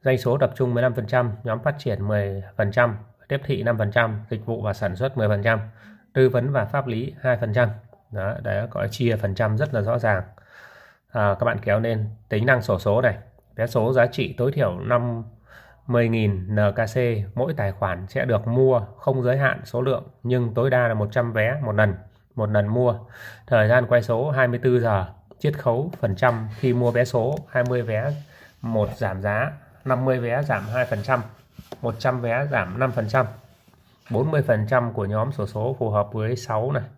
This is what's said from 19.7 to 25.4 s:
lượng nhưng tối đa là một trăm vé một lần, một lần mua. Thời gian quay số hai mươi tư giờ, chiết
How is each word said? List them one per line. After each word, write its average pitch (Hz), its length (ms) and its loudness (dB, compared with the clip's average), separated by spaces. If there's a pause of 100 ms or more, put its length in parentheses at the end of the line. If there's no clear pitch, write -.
lượng 131 220 -2 (180)
nhưng 120 320 0
tối 123 160 2
đa 123 180 2
là 113 60 0
một 104 180 0
trăm 117 200 0
vé 113 300 0
một 110 100 -2
lần, 104 220 4 (400)
một 107 160 -2
lần 104 180 2
mua. 120 300 2 (480)
Thời 110 220 4
gian 120 180 4
quay 120 160 4
số 123 280 0
hai 131 180 2
mươi 120 140 -2
tư 123 180 4
giờ, 101 260 2 (320)
chiết 147 200 -2